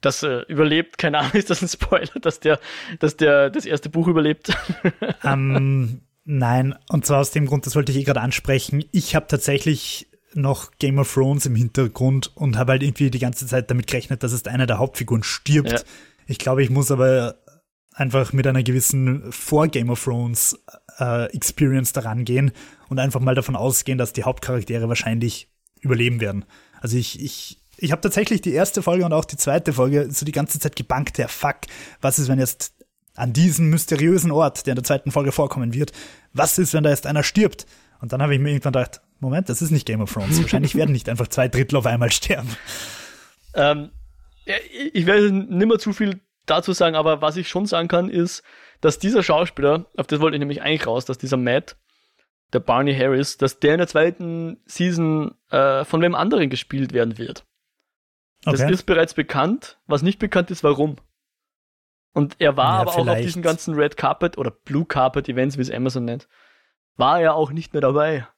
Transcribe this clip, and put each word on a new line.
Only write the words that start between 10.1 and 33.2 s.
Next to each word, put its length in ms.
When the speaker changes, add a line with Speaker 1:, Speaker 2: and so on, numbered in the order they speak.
Speaker 2:
noch 460
Game 180
of 140
Thrones 340
im 80
Hintergrund 840
und 220
hab 100
halt 140
irgendwie 280
die 100
ganze 260
Zeit 240
damit 160
gerechnet, 380
dass 80
es 140
einer 200
der 120
Hauptfiguren 440
stirbt. 500
Speaker 1:
Ja. 80
Speaker 2:
Ich 120
glaub, 200
ich 120
muss 200
aber 460
einfach 400
mit 140
einer 180
gewissen 680
vor-Game 600
of 120
Thrones, 560
äh, 280
Experience 560
daran 320
gehen 260
und 100
einfach 220
mal 160
davon 180
ausgehen, 440
dass 160
die 100
Hauptcharaktere 640
wahrscheinlich 640
überleben 400
werden. 260
Also 160
ich, 240
ich, 400
ich 160
hab 100
tatsächlich 380
die 140
erste 280
Folge 220
und 80
auch 140
die 100
zweite 380
Folge 360
so 160
die 60
ganze 260
Zeit 160
gebankt, 440
ja 100
fuck, 300
was 180
ist, 100
wenn 100
jetzt 360
an 200